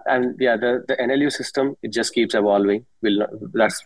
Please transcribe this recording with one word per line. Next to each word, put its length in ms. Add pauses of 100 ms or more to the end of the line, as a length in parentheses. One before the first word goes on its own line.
and 340
yeah, 180
the, 300
the 140
N 100
L 80
U 100
system, 520
it 100
just 220
keeps 220
evolving. 500 (160)
We'll, 260 (260)
that's 320